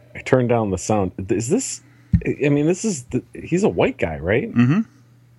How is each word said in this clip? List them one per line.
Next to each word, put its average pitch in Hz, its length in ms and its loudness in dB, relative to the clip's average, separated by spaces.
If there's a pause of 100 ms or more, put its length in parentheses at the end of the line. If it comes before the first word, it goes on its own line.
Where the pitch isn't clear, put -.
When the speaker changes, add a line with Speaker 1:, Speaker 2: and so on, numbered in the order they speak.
(140)
Speaker 1:
I - 60 -16
turned 127 280 2
down 113 220 2
the 92 80 -2
sound. 101 340 0 (180)
Is 113 180 -2
this, 233 340 -2 (640)
I 147 40 4
mean, 147 180 2
this 180 180 -2
is 165 200 -4
the, - 180 -6 (120)
he's 185 300 -2
a 190 40 4
white 123 300 0
guy, 80 200 -4
right? 110 340 0
Speaker 2:
Mm-hmm. 127 280 4 (580)